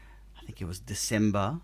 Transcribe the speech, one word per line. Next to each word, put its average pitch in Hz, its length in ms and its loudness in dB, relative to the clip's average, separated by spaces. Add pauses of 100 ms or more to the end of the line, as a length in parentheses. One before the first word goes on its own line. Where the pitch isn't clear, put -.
(380)
I - 60 -18
think - 160 -12
it 90 60 -6
was 95 120 -6
December. 104 840 2